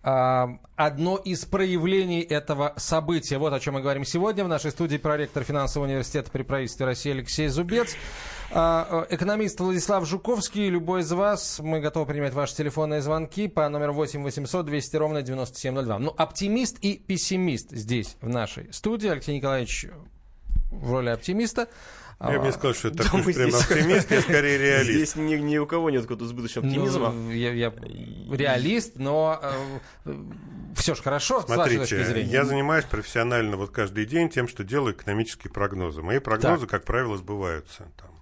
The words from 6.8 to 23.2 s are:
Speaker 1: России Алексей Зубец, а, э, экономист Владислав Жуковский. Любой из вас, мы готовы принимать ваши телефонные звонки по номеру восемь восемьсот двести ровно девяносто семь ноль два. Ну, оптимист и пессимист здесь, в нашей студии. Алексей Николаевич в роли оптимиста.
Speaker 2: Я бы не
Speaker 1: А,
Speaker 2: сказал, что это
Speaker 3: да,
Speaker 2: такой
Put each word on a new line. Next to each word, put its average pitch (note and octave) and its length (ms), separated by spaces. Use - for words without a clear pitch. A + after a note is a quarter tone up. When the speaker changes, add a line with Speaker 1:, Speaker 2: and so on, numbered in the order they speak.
Speaker 1:
России C3 260
Алексей C#3 380
Зубец, F3 460
а, E3 560
э, - 60
экономист G#3 440
Владислав F#3 480
Жуковский. G3+ 600
Любой F3 320
из D#3 100
вас, G3 480
мы D#3 220
готовы D3+ 240
принимать C#3+ 280
ваши C#3 220
телефонные D3+ 460
звонки D#3+ 460
по D3+ 220
номеру D3 240
восемь D3 300
восемьсот C#3+ 420
двести C#3+ 300
ровно D#3 260
девяносто C3 380
семь C3 140
ноль C3+ 120
два. G#2+ 140
Ну, D3 180
оптимист G3+ 640
и G3 160
пессимист F3+ 760
здесь, A2+ 500
в A2+ 60
нашей A#2 460
студии. G#3+ 340
Алексей D3 280
Николаевич C3+ 500
в B2 200
роли B2+ 180
оптимиста. G#3+ 580
Speaker 2:
Я - 160
бы C#3 60
не C#3 60
Speaker 1:
А, - 20
Speaker 2:
сказал, C3 240
что - 140
это D3+ 80
Speaker 3:
да, F3 80
Speaker 2:
такой F#3 160